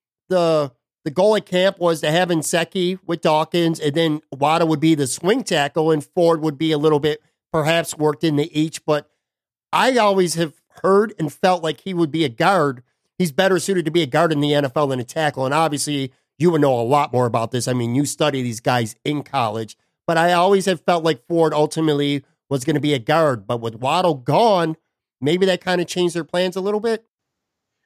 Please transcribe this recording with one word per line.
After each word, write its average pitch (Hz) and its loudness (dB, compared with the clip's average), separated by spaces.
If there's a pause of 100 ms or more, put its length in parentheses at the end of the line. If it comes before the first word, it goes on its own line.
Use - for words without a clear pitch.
(300)
the, 165 2 (340)
the 160 -6
goal 202 2
at 202 -2
camp 185 0
was 170 0
to 151 0
have 175 2
Nsekhe 175 -2
with 165 -6
Dawkins, 165 0
and 147 -2
then 160 0 (100)
Waddle 156 0
would 156 0
be 160 4
the 143 -2
swing 202 -2
tackle, 156 0
and 156 0
Ford 165 0
would 151 -4
be 160 -2
a 151 0
little 151 2
bit 151 -4 (300)
perhaps 160 -2
worked 151 -2
into 147 0
each, 156 -4
but 151 -2 (640)
I 233 2
always 190 2
have 165 -4 (300)
heard 196 2
and 151 -4
felt 185 0
like 160 -6
he 190 -8
would 170 0
be 160 0
a 143 0
guard. 147 0 (340)
He's 175 -2
better 190 2
suited 185 -2
to 156 -6
be 170 2
a 143 -4
guard 156 2
in 147 -2
the 147 0
N 143 2
F 131 -4
L 151 0
than 131 -2
a 120 -6
tackle. 143 -4
And 131 -2
obviously, 147 -2 (240)
you 170 2
would 156 2
know 135 2
a 117 -2
lot 143 2
more 123 2
about 113 -2
this. 123 -4
I 131 -2
mean, 120 -2
you 143 0
study 139 -2
these 117 -6
guys 123 -2
in 147 -4
college. 113 -6 (300)
But 165 0
I 170 2
always 185 2
have 185 -2
felt 175 0
like 160 -2
Ford 165 2
ultimately 147 0 (240)
was 135 -4
gonna 151 0
be 147 0
a 139 0
guard. 131 0
But 120 -4
with 113 -6
Waddle 156 0
gone, 165 0 (460)
maybe 175 0
that 180 0
kinda 180 -2
changed 175 -2
their 165 -6
plans 180 -4
a 190 -6
little 208 -4
bit. 220 -4 (800)